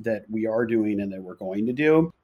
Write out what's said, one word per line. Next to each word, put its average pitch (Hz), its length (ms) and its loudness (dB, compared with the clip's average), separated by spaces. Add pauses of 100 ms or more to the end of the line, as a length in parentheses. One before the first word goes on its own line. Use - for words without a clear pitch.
that 107 280 -4
we 110 200 -2
are 113 180 2
doing 107 340 2
and 98 120 -4
that 95 100 -10
we're 90 140 -14
going 98 300 -4
to 127 60 0
do. 156 380 4 (140)